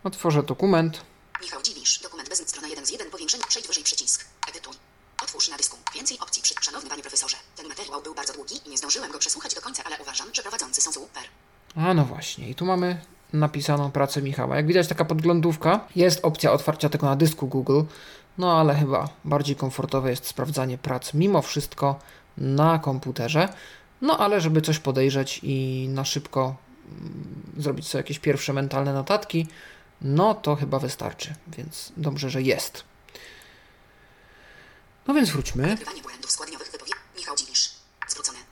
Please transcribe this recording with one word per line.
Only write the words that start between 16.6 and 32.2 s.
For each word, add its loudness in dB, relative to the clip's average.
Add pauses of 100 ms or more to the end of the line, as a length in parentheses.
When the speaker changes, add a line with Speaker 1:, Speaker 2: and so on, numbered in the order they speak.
Speaker 1:
tego 0
na 4
dysku 4
Google, 4 (560)
no 6
ale 6
chyba 2 (160)
bardziej 2
komfortowe 0
jest -2
sprawdzanie -2
prac -4
mimo 4
wszystko -2 (380)
na 4
komputerze. 0 (520)
No 4
ale 4
żeby 4
coś 2
podejrzeć 2
i -2
na -2
szybko, -2 (360)
mm, -12 (140)
zrobić -2
sobie -2
jakieś -6
pierwsze 0
mentalne 0
notatki, 0 (540)
no 6
to 2
chyba 0
wystarczy, -6 (120)
więc -12
dobrze, -2